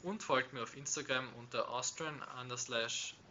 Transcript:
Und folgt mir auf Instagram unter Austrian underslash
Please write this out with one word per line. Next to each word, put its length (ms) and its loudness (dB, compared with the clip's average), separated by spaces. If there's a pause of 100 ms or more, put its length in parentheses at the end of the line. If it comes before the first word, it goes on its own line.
Und 180 0
folgt 320 4
mir 100 0
auf 120 -6
Instagram 600 0
unter 340 0
Austrian 520 -2 (200)
underslash 760 0 (160)